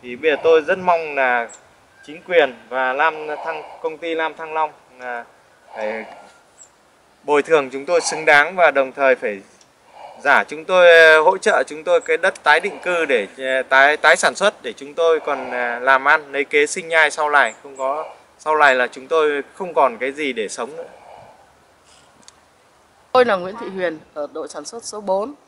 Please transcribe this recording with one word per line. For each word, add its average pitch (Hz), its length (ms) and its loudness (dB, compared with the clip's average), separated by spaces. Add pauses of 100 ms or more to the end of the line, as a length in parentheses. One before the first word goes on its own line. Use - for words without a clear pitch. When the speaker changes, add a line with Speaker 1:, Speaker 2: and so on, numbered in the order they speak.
Speaker 1:
Thì 123 140 -14
bây 151 140 0
giờ 143 120 0
tôi 160 180 6
rất 170 180 -2
mong 165 360 -2
là 123 340 0 (580)
chính 156 220 -20
quyền 151 260 2 (140)
và 131 240 -2
Lam 156 220 0 (300)
Thăng, 156 180 -10 (200)
công 160 160 -8
ty 165 160 -8
Lam 160 220 -6
Thăng 160 180 -14
Long 156 160 -2 (300)
là 120 240 -10 (520)
phải 110 280 -8 (1200)
bồi 143 180 0
thường 143 300 0
chúng 135 140 -10
tôi 170 140 0
xứng 156 240 -8
đáng, 156 320 4
và 165 140 4
đồng 135 220 -2
thời 135 220 2
phải 104 260 -6 (840)
giả 123 220 2
chúng 151 200 -12
tôi, 180 240 6
ờ, 160 340 8
hỗ 160 160 4
trợ 175 280 0
chúng 151 180 -14
tôi 175 160 2
cái 160 160 -2
đất 180 260 -2
tái 156 180 4
định 185 220 -8
cư 175 220 -2
để, 123 220 0 (120)
ờ, 131 300 -4
tái, 139 280 4
tái 165 200 4
sản 139 180 -2
xuất - 280 -2
để 117 100 -10
chúng 143 220 -18
tôi 165 260 2
còn, 131 300 -6
ờ, 120 280 -6
làm 131 300 2
ăn, 147 240 2
lấy 139 120 -4
kế 147 220 2
sinh 165 220 -10
nhai 160 220 2
sau 151 200 -4
này. 131 320 2
Không 139 140 -20
có, 135 280 -4 (340)
sau 156 200 -2
này 143 160 4
là 123 120 0
chúng 131 200 -14
tôi 151 360 -2 (120)
không 175 200 -12
còn 151 240 0
cái 135 140 -6
gì 143 200 -6
để 107 160 -6
sống 139 280 -12
nữa. 165 120 -16 (2250)
Speaker 2:
Tôi 254 120 4
là 214 120 0
Nguyễn 185 240 -10
Thị 180 80 -12
Huyền, 180 300 -6 (160)
ở 147 180 -8
đội 139 160 -10
sản 151 160 -14
xuất 226 200 -16
số 214 160 -14
bốn 202 340 -4 (140)